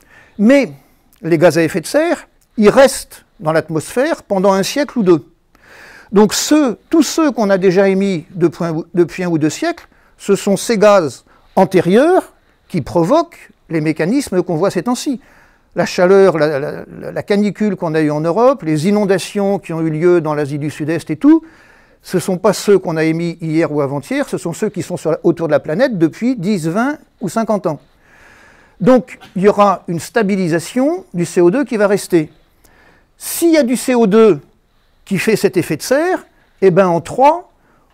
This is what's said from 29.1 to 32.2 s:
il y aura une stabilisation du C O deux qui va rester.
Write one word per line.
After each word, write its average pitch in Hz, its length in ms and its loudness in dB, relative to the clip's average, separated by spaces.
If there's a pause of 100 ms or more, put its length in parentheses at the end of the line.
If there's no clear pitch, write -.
il 180 60 -4
y 196 60 4
aura 202 400 2
une 165 120 -4
stabilisation 208 1080 -2 (100)
du 175 100 -2
C 180 160 -2
O 175 80 6
deux 254 160 -2
qui 233 120 -6
va 202 100 2
rester. 180 440 0 (840)